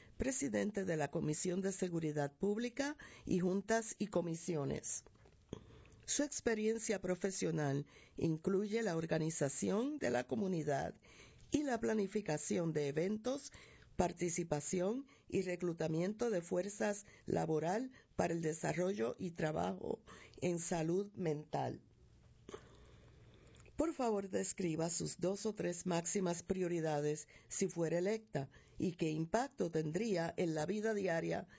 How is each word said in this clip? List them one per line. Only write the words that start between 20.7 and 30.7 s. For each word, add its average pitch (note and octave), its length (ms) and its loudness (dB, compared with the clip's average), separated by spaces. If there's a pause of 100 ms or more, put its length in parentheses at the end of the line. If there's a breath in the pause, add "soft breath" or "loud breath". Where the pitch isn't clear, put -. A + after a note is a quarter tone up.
mental. D3 640 -2 (2000 loud breath)
Por D#4+ 160 2
favor, G#3 380 0
describa F3+ 580 0
sus E3 300 -4
dos G3 280 0
o G#3+ 60 0
tres F3 320 -4
máximas F3 600 0
prioridades D#3 840 0 (220 loud breath)
si - 180 0
fuera E3+ 320 0
electa F#3+ 500 -2 (320 loud breath)
y F3+ 120 0
qué E3 180 0
impacto E3+ 600 0
tendría E3 680 0
en E3+ 180 0
la D3+ 100 0
vida G#3+ 300 0